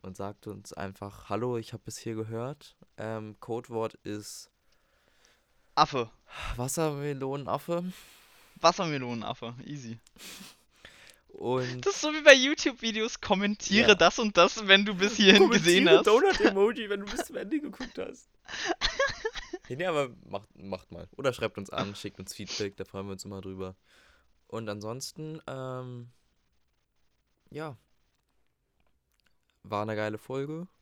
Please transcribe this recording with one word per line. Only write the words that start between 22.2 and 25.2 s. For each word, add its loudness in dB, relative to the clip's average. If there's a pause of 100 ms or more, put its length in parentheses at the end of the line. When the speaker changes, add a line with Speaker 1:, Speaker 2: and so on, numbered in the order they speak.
Speaker 1:
Feedback, -8
da -10
freuen -10
wir -10
uns -12
immer -12
drüber. -10 (720)
Und -10
ansonsten, -10